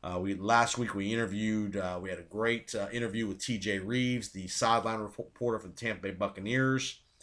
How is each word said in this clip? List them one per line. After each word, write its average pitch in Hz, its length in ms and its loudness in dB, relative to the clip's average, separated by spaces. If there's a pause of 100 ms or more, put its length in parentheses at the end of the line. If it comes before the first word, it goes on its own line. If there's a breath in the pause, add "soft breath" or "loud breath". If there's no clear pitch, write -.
Uh, 90 160 -2
we, 98 160 0
last 117 440 4
week 110 160 -2
we 101 180 0
interviewed, 107 640 0
uh, 90 260 -2
we 95 60 -6
had 87 100 -4
a 87 40 -12
great, 110 520 -2
uh, 101 160 -2
interview 113 360 0
with 95 120 -4
T 117 200 -2
J 98 200 0
Reeves, 123 520 0
the 95 180 -8
sideline 113 500 2
reporter 110 600 -4
for 92 100 -10
the 85 60 -14
Tampa 107 280 -4
Bay 98 80 -2
Buccaneers. 117 880 0 (220 soft breath)